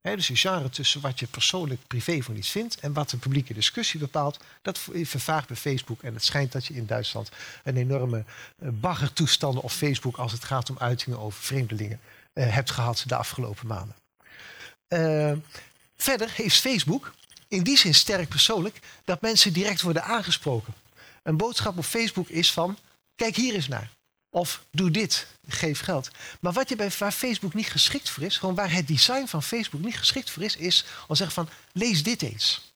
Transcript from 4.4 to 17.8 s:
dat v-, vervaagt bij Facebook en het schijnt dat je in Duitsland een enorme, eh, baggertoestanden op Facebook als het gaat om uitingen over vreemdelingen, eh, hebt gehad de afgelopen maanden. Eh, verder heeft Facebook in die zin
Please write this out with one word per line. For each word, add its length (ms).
dat 160
v-, 300
vervaagt 400
bij 80
Facebook 460
en 120
het 100
schijnt 280
dat 140
je 80
in 120
Duitsland 440
een 120
enorme, 480
eh, 140
baggertoestanden 920
op 80
Facebook 460
als 160
het 120
gaat 260
om 80
uitingen 400
over 240
vreemdelingen, 580
eh, 220
hebt 160
gehad 360
de 100
afgelopen 500
maanden. 300
Eh, 440
verder 380
heeft 260
Facebook 520
in 140
die 140
zin 180